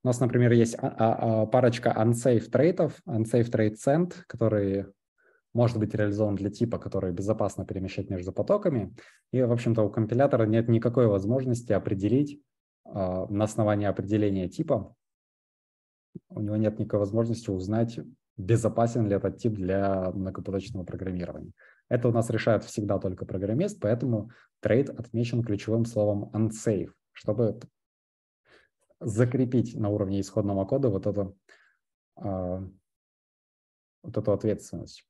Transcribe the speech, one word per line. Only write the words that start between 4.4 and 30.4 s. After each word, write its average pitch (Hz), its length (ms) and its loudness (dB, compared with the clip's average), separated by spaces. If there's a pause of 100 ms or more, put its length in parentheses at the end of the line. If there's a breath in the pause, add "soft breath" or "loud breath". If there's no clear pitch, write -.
может 120 240 2
быть 107 160 0
реализован 104 420 0
для 98 140 -2
типа, 113 300 -2
который 95 320 -4
безопасно 98 520 -2
перемещать 95 460 -8
между 92 240 -6
потоками. 131 600 0 (360 loud breath)
И, 127 100 0
в 120 100 2
общем-то, 117 320 2
у 101 80 0
компилятора 120 560 2
нет 113 200 2
никакой 120 380 4
возможности 117 680 0
определить, 107 680 0 (440)
а, 92 420 -4
на 101 180 0
основании 104 400 0
определения 98 640 0
типа, 135 460 -4 (1300)
у - 120 -10
него 104 140 -4
нет 107 240 0
никакой 104 200 0
возможности 113 520 0
узнать, 104 480 -2 (380)
безопасен 113 680 2
ли 98 80 2
этот 95 220 -2
тип 117 160 -2
для 95 580 0
многопоточного 95 720 -6
программирования. 90 680 -8 (380 soft breath)
Это 127 180 2
у 117 40 4
нас 117 180 0
решает 113 340 2
всегда 101 360 -2
только 92 260 -6
программист, 117 540 -2
поэтому 113 520 0 (280 loud breath)
трейд 135 300 2
отмечен 117 540 -2
ключевым 110 420 0
словом 104 480 0
unsafe, 107 580 0 (200)
чтобы 110 480 -2 (1400 soft breath)
закрепить 120 760 0
на 107 140 -2
уровне 101 300 -2
исходного 98 460 -2